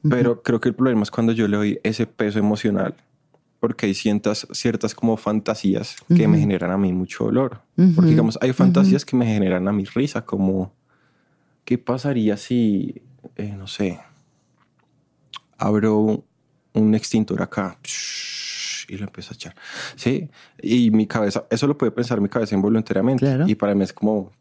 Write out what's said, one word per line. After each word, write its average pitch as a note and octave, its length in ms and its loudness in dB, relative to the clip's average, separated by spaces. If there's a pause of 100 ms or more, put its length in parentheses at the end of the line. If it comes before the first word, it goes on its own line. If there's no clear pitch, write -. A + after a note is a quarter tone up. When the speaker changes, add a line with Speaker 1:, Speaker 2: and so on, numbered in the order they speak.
Speaker 1:
Ujú. D3+ 100 4
Speaker 2:
Pero A#2+ 280 2
creo A2+ 180 0
que B2 80 0
el A2 60 0
problema B2 280 2
es G2 80 -4
cuando A2+ 220 0
yo A2 160 0
le G#2 80 0
doy G#2 280 -2
ese A2 220 -2
peso G#2 320 -4
emocional, G#2 560 0 (680)
porque A#2 260 -2
hay G2 80 2
ciertas, G#2 580 0
ciertas A2+ 420 -2
como A2+ 220 0
fantasías G#2 800 -2 (120)
que E3+ 180 6
me - 80 6
Speaker 1:
Ujú. G#2 60 4
Speaker 2:
generan F#2 320 0
a F#2+ 60 -2
mí F#2+ 140 0
mucho F#2 320 -4
dolor. A#2 360 -2 (160)
Speaker 1:
Ujú. F3+ 180 6
Speaker 2:
Porque, E3 160 6
digamos, A2+ 320 4
hay C3 80 2
Speaker 1:
Ujú. B2+ 80 -2
Speaker 2:
fantasías - 460 4
que - 120 -2
me B2 100 2
generan F#2+ 420 0
a G2+ 40 0
mí G2+ 120 0
risa, B2 400 -4
como, F#2+ 480 -2 (920)
¿qué B2 140 0
pasaría B2 580 -2
si, G#2+ 640 -2 (360)
eh, G#2 200 -8
no F#2+ 120 -14
sé, F#2 320 -6 (1600)
abro G#2+ 680 0 (500)
un G#2+ 200 4
extintor G#2+ 480 -2
acá, F#2+ 360 -6 (1120)
y G2 80 -12
lo G#2 80 -8
empiezo - 280 -16
a - 20 -14
echar? - 200 -16 (420)
¿Sí? C3 320 -2 (340)
Y A#2 280 4
mi G#2+ 160 4
cabeza, G#2 440 -2
eso A#2 160 0
lo C#3+ 120 2
puede A2+ 140 0
pensar A#2 280 -2
mi G2+ 80 0
cabeza A2 260 -2
involuntariamente. A2 680 2
Speaker 1:
Claro. C#3 240 2
Speaker 2:
Y G#2+ 60 2
para G2+ 200 0
mí G2 100 2
es - 80 -6
como G#2 380 -2 (100)